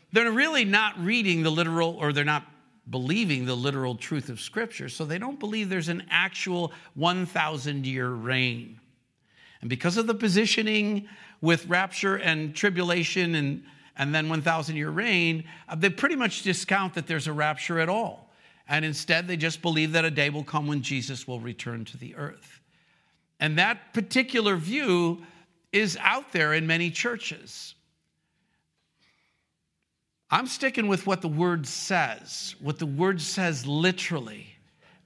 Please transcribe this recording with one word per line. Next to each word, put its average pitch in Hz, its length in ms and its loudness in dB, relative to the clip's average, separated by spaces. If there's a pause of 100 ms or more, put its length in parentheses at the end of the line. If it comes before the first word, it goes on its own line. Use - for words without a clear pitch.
(120)
they're 226 200 4
really 277 340 4
not 202 380 2
reading 190 400 2
the 160 80 4
literal, 165 480 2
or 147 140 2
they're 143 100 2
not 151 240 2 (420)
believing 135 560 0
the 127 100 0
literal 131 380 -2
truth 135 360 -6
of 113 120 -10
Scripture. 214 480 -8
So 156 160 -6
they 165 140 -4
don't 269 200 -8
believe 208 300 -4
there's 175 180 -2
an 175 220 -4
actual 175 640 -2 (220)
one 175 320 2
thousand 147 580 -2
year 127 240 -2
reign. 123 680 -2 (840)
And 127 80 -6
because 170 280 0
of 226 100 2
the 226 80 2
positioning 214 920 2 (320)
with 165 280 2
rapture 190 480 0
and 156 400 0
tribulation 175 800 2
and, 143 280 0 (320)
and 139 180 0
then 156 140 2
one 160 140 0
thousand 160 340 0
year 151 140 -2
reign, 170 540 2 (260)
uh, 170 60 -8
they 180 140 4
pretty 294 260 2
much 240 260 -2
discount 190 540 0
that 165 100 -4
there's 160 220 -2
a 151 60 -4
rapture 151 460 0
at 160 80 2
all. 196 440 -4 (360)
And 151 160 0
instead, 165 440 0
they 180 100 -2
just 160 240 -2
believe 156 300 2
that 165 120 4
a 160 80 2
day 143 200 2
will 147 120 -6
come 147 220 -2
when 147 160 0
Jesus 127 460 -6
will 123 120 -8
return 117 460 -8
to 127 120 -16
the 127 180 -16
earth. - 440 -12 (800)
And 156 200 2
that 220 340 0
particular 226 640 2
view 175 640 2 (500)
is 202 300 2
out 254 300 2
there 156 220 4
in 160 120 2
many 165 240 2
churches. - 840 -6 (2500)
I'm 247 140 2
sticking 254 400 -2
with 190 180 0
what 190 160 0
the 180 60 -4
Word 165 400 0
says, - 920 -2
what 143 180 -6
the 165 60 -4
Word 165 360 2
says 151 460 -2
literally. 143 800 -2 (580)